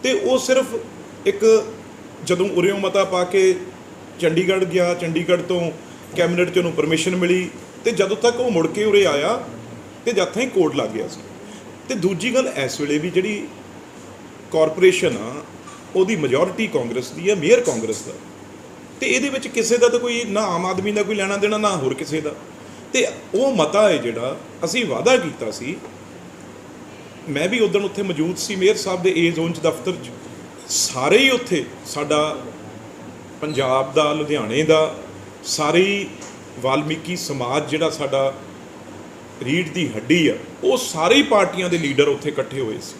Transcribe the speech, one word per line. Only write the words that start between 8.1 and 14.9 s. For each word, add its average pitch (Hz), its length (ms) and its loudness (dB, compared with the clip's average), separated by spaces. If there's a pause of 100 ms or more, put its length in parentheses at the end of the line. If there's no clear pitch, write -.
ਤੱਕ 233 240 2
ਉਹ 247 120 0
ਮੁੜ 165 160 2
ਕੇ 196 180 0
ਉਰੇ 202 200 6
ਆਇਆ 170 380 2 (640)
ਤੇ 240 60 0
ਜਦ 185 140 2
ਥਾਈਂ 226 220 -2
ਕੋਰਟ 160 280 2
ਲੱਗ 117 140 0
ਗਿਆ 107 180 -4
ਸੀ। - 140 -12 (680)
ਤੇ 254 60 -2
ਦੂਜੀ 190 380 -2
ਗੱਲ, 240 200 2 (120)
ਇਸ 131 160 -6
ਵੇਲੇ 143 160 0
ਵੀ 165 120 -2
ਜਿਹੜੀ 196 380 -2 (1040)
ਕਾਰਪੋਰੇਸ਼ਨ 156 680 4